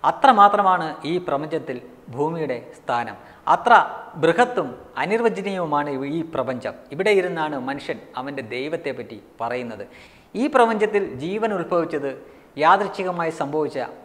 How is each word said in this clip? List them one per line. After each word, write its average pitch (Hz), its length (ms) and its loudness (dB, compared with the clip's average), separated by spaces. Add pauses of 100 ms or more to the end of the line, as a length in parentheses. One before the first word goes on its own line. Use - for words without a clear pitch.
അത്രമാത്രമാണ് 202 880 6 (100)
ഈ 165 120 0
പ്രപഞ്ചത്തിൽ 151 640 -4 (280)
ഭൂമിയുടെ 143 580 -4 (100)
സ്ഥാനം. 117 400 -4 (300)
അത്ര 220 380 6 (300)
ബൃഹത്തും 165 640 2 (180)
അനിർവചനീയവുമാണ് 180 920 -2
ഈ 139 320 -4
പ്രപഞ്ചം. 127 520 -6 (180)
ഇവിടെ 190 180 -2
ഇരുന്നാണ് 165 500 0
മനുഷ്യൻ 135 400 -6 (180)
അവൻ്റെ 135 240 -8
ദൈവത്തെപ്പറ്റി 123 800 -8 (220)
പറയുന്നത്. 117 460 -6 (480)
ഈ 247 120 0
പ്രപഞ്ചത്തിൽ 214 680 2
ജീവൻ 202 400 -4
ഉത്ഭവിച്ചത് 156 720 -4 (320)
യാദൃച്ഛികമായി 175 720 2
സംഭവിച്ച 147 500 -4 (260)